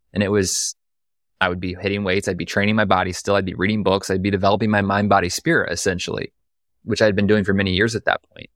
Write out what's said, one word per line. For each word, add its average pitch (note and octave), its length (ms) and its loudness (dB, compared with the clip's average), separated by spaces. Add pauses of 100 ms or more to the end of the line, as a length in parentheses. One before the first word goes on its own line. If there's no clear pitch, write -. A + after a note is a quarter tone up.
(140)
And G#2 80 -2
it G2 80 0
was, G2+ 460 0 (680)
I F#2 80 2
would F2+ 100 -4
be F2+ 220 -6
hitting G2+ 220 -2
weights. F#2+ 260 0
I'd F2+ 80 -2
be E2 80 -6
training G2+ 300 0
my G#2+ 100 2
body F#2 280 2
still. G2+ 220 0
I'd G2 100 2
be F#2 100 -6
reading G2+ 280 0
books. G2 280 0
I'd F#2+ 120 0
be G2+ 80 0
developing G2+ 380 2
my G#2 120 2
mind, G2+ 280 0
body, G2 180 4
spirit, D3 460 -2
essentially, - 580 -4 (520)
which G#2+ 180 -2
I A2 40 6
had G#2 100 4
been G2+ 120 2
doing G#2 160 4
for G2 100 0
many G2 200 0
years A2 220 0
at G2+ 100 -6
that - 160 0 (100)
point. G1+ 240 -20